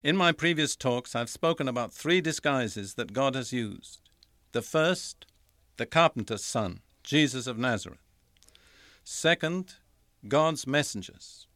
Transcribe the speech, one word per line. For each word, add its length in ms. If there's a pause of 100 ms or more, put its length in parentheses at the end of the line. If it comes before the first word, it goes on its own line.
In 80
my 160
previous 460
talks, 400
I've 120
spoken 380
about 240
three 300
disguises 720
that 180
God 240
has 160
used. 480 (540)
The 80
first, 640 (500)
the 100
carpenter's 600
son, 340 (240)
Jesus 420
of 120
Nazareth. 420 (1040)
Second, 720 (560)
God's 360
messengers. 800 (100)